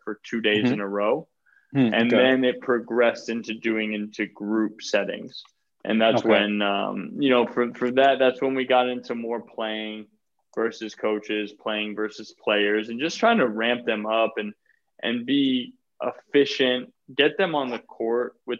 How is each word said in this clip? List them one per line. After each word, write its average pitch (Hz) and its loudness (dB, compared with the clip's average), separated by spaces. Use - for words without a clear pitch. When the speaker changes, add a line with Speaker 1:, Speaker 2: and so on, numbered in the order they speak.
Speaker 1:
for 107 -10
two - -6
days 107 2
Speaker 2:
Mm-hmm. 120 2
Speaker 1:
in 107 -4
a 101 -4
row. 104 0
Speaker 2:
Hmm, 131 4
Speaker 1:
And 117 2
Speaker 2:
okay. 117 4
Speaker 1:
then 131 4
it 127 0
progressed 117 0
into 113 -6
doing 110 -2
into 104 -6
group 107 -2
settings. - -4
And 110 2
that's 113 4
Speaker 2:
Okay. 113 0
Speaker 1:
when, 104 4
um, 101 -2
you 139 2
know, 120 4
for, 120 -2
for 123 -2
that, 131 4
that's 127 2
when 135 0
we 131 -2
got 127 4
into 123 -6
more 117 -6
playing 107 -8
versus 113 -4
coaches, 107 -4
playing 107 -6
versus 107 -8
players, 107 2
and 117 -8
just 165 -4
trying 233 4
to 135 4
ramp 117 -2
them 107 -2
up 110 0
and, 104 -6
and 120 -4
be 131 0
efficient, 127 0
get 151 2
them 180 0
on 135 -2
the 117 -6
court 117 -4
with 120 -6